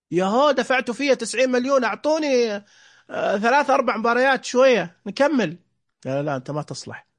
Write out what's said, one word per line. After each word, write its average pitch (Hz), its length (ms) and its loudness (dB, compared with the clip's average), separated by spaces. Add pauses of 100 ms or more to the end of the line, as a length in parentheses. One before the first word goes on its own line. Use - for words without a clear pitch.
(100)
"يا 175 140 0
هو 254 260 2
دفعتوا 254 440 -2
فيها 269 200 0
تسعين 233 360 -2
مليون، 254 340 0
أعطوني، 254 680 0
آه، - 840 -6
ثلاث 262 320 2
أربع 247 260 2
مباريات 240 480 0
شوية 247 520 2 (100)
نكمل." 220 500 0 (480)
"لا، 131 60 -6
لا، 139 120 -2
لا، 147 140 -4
أنت 131 140 -10
ما 147 120 -6
تصلح." - 440 -14 (120)